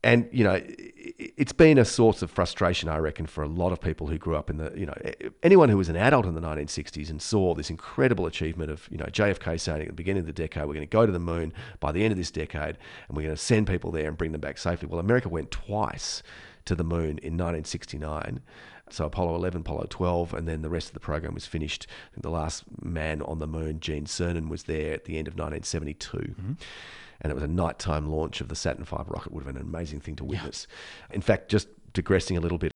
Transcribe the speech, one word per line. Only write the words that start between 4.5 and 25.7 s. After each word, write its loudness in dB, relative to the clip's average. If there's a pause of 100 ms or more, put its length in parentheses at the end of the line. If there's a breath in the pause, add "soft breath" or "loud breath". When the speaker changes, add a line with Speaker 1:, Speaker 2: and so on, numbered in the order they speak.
Speaker 1:
in -4
the, -6
you -4
know, -8 (100)
a-, -8 (100)
anyone 12
who 8
was 4
an 0
adult 6
in -2
the -4
nineteen -4
sixties -8
and -6
saw 4
this -6
incredible 2
achievement -4
of, -10
you -8
know, -6
J 4
F -2
K -4
saying -4
at -6
the -10
beginning -2
of -4
the -8
decade, -4
"We're -6
gonna -6
go 6
to 2
the 0
moon -2 (260 loud breath)
by 0
the 2
end 4
of 0
this -4
decade, -6 (300 loud breath)
and -6
we're -2
gonna -2
send 4
people -2
there -2
and -4
bring -2
them -6
back -8
safely." -2
Well, -4
America 4
went -4
twice -4 (440 loud breath)
to 2
the -2
moon 0
in -4
nineteen -2
sixty-nine. -6 (500 loud breath)
So -2
Apollo 0
eleven, -2
Apollo -4
twelve, 0
and -4
then -2
the -6
rest -4
of -18
the -12
program -4
was -10
finished. -6
I -18
think -12
the -6
last -4 (160)
man -4
on -6
the -4
moon, -4
Gene -4
Cernan, -2
was -8
there -2
at -8
the -6
end -4
of -10
nineteen -6
seventy-two. -6